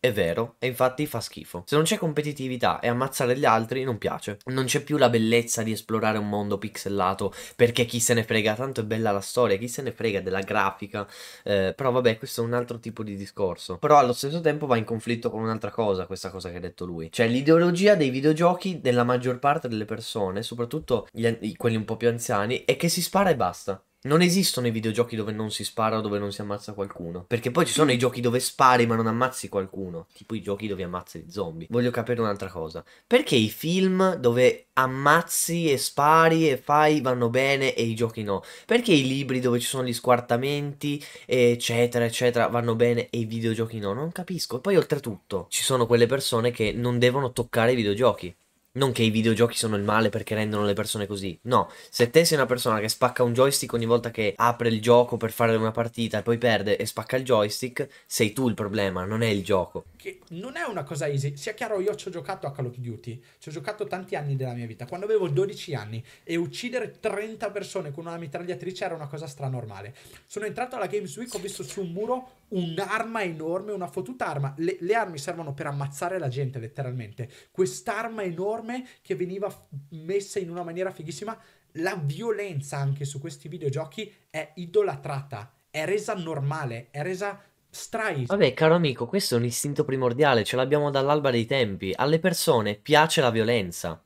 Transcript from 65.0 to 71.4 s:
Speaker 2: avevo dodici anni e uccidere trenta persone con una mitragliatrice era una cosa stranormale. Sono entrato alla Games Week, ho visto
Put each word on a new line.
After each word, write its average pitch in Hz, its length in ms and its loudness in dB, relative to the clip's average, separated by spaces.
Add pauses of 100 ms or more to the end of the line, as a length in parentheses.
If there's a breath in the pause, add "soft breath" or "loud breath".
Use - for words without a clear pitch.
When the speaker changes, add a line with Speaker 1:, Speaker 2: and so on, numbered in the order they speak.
Speaker 2:
avevo 208 220 2
dodici 175 480 -2
anni 113 280 -8 (200 loud breath)
e 165 120 -6
uccidere 220 640 -6
trenta 214 520 -4
persone 185 400 -8
con 165 160 -10
una 170 100 -8
mitragliatrice 175 680 -8
era 170 100 -6
una 151 120 -10
cosa 156 200 -10
stranormale. 120 680 -10 (300 loud breath)
Sono 208 200 -8
entrato 247 320 -6
alla 196 100 -4
Games 196 280 -6
Week, 247 200 -12
ho 196 40 -4
visto 190 220 -10